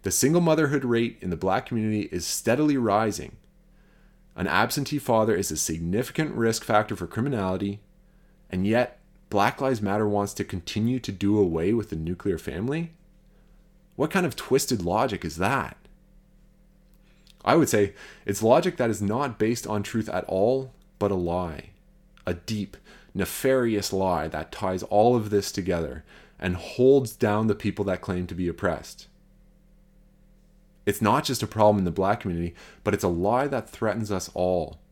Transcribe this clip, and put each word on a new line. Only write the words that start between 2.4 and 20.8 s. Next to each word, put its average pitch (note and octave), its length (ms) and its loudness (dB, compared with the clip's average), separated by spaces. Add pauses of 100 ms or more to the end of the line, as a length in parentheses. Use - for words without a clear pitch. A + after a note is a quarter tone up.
rising. G#2+ 600 0 (1000)
An F#2 120 -4
absentee A2+ 500 0
father A2 380 2
is F#2+ 160 -2
a D#2 60 -4
significant F2+ 760 -2
risk A2+ 300 0
factor G#2+ 320 2
for F#2 100 -6
criminality, G2 760 -2 (680)
and F#2 160 -2
yet A2+ 340 0 (300)
Black G#2+ 320 2
Lives C3 200 0
Matter G#2+ 260 0
wants G2+ 260 0
to G2+ 100 -6
continue A2 560 -2
to - 120 -8
do G2 260 2
away F2+ 360 2
with A2 160 -2
the E2 60 -6
nuclear E2+ 420 -4
family? D3 560 -6 (1000)
What D#3 160 -2
kind F#3 140 2
of B2+ 100 -4
twisted - 460 0
logic G2+ 420 0
is D#2 140 -8
that? G2+ 400 -2 (1700)
I C3+ 100 4
would - 140 4
say G2+ 240 2 (320)
it's G2+ 180 -4
logic D#3+ 340 4
that A#2 120 0
is G#2 120 -4
not A#2 380 -2
based A#2 280 0
on G#2 160 -2
truth A2+ 260 -2
at - 160 -4
all, B2 480 0 (240)